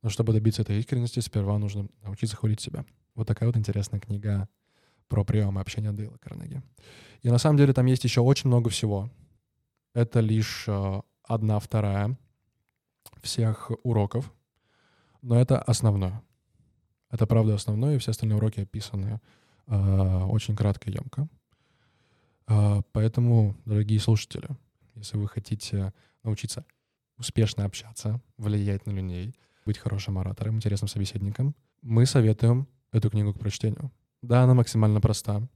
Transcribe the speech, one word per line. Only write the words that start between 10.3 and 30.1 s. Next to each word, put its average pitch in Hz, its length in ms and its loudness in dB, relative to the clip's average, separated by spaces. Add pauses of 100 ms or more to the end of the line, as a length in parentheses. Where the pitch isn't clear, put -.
э, 98 340 -2 (220)
одна 107 340 2
вторая 104 580 0 (1040)
всех - 500 -2 (100)
уроков. 117 500 0 (880)
Но 120 140 -2
это 127 260 4
основное. 104 640 0 (880)
Это 113 160 0
правда 110 280 4
основное, 113 420 0
и - 20 2
все 113 140 -4
остальные 107 240 0
уроки 107 240 0
описаны, 104 600 -6 (460)
э, 98 580 2
очень 107 300 -2
кратко 104 360 -2
и 98 40 -6
ёмко. 139 340 -6 (1160)
Э, 104 360 2 (100)
поэтому, 110 720 2
дорогие 107 340 0
слушатели, - 500 0 (460)
если 107 220 -10
вы 104 100 -2
хотите 101 680 -6 (300)
научиться - 420 -6 (520)
успешно 107 480 0
общаться, 110 560 -6 (160)
влиять 104 500 -2
на 104 60 -6
людей, 95 420 -6 (320)
быть 104 120 -2
хорошим 98 400 -4